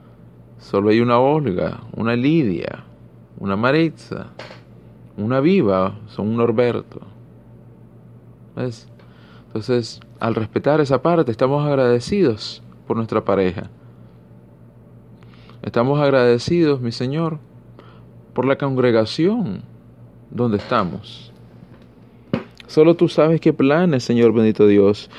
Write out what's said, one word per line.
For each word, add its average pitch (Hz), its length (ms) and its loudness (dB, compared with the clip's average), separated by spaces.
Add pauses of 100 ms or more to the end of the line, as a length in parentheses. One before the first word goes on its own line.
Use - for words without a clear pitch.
(580)
solo 101 320 -2
hay 113 100 4
una 120 200 2
Olga, 127 600 -2 (140)
una 117 220 -4
Lidia, 110 680 -2 (540)
una 98 160 -4
Maritza, 147 760 -4 (840)
una 113 240 -2
Viva, 107 680 0
son 101 200 -6
un 113 100 -2
Norberto. 117 600 -2 (1600)
¿Ves? 123 320 -10 (580)
Entonces, 120 540 -4 (180)
al 113 160 -2
respetar 113 460 -2
esa 135 220 0
parte, 165 280 0
estamos 135 340 -2
agradecidos 131 1000 -2 (260)
por 113 80 -2
nuestra 110 280 -2
pareja. 95 460 -2 (1900)
Estamos 127 380 0
agradecidos, 139 800 2
mi 113 120 -6
Señor, 156 460 -6 (960)
por 123 100 -2
la 135 140 2
congregación 127 1040 0 (680)
donde 110 280 -2
estamos. - 760 -6 (1300)
Solo 160 300 4
tú 165 120 2
sabes 156 320 2
qué 160 120 2
planes, 147 500 2
Señor 117 300 4
bendito 110 340 4
Dios, 101 520 4